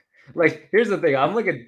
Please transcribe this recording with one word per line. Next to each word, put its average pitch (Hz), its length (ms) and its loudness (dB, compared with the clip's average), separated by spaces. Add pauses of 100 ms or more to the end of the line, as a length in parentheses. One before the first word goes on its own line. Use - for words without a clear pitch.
(360)
like, 156 360 0
here's 220 180 2
the 196 80 -2
thing. 147 180 0
I'm, 139 180 0
like, 214 140 -4
a 139 200 -6